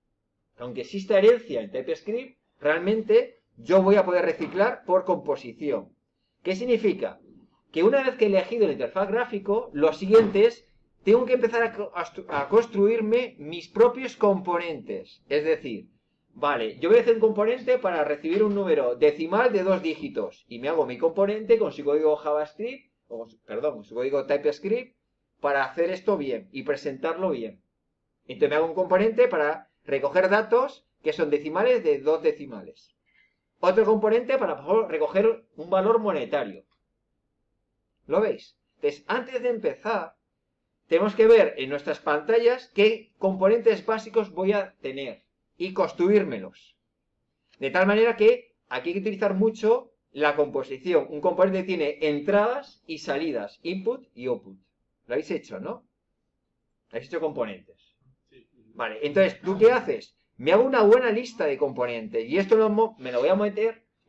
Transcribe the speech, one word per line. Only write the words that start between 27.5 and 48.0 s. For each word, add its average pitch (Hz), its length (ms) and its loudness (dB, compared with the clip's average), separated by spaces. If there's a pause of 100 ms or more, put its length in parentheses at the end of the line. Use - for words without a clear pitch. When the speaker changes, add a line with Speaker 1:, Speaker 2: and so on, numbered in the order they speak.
Speaker 1:
Entonces 143 240 0
me 147 60 0
hago 160 100 0
un 160 80 -6
componente 208 540 2
para 151 420 -4 (140)
recoger 143 440 0
datos 233 600 0 (160)
que 156 80 -2
son 151 180 -2
decimales 175 540 0
de 143 160 0
dos 151 220 0
decimales. 135 760 -6 (640)
Otro 190 240 4
componente 220 540 2
para, 170 180 -4
por 139 80 -14
ejemplo, 196 240 0
recoger 180 560 0 (120)
un 170 140 -14
valor 196 300 2
monetario. 123 640 -4 (1400)
¿Lo 160 120 0
veis? - 380 -6 (180)
Entonces, - 300 -6
antes 247 360 -6
de 247 80 -2
empezar, 202 640 -6 (720)
tenemos 190 280 0
que 220 120 6
ver 220 300 6
en 135 120 -6
nuestras 143 300 -6
pantallas 233 760 0
qué 220 440 0
componentes 190 640 2
básicos 220 460 -4
voy 190 220 0
a 196 280 -4
tener 131 440 -12 (340)
y 185 160 -8
construírmelos. 170 1000 -2 (840)
De 135 120 -6
tal 185 160 2
manera 220 300 4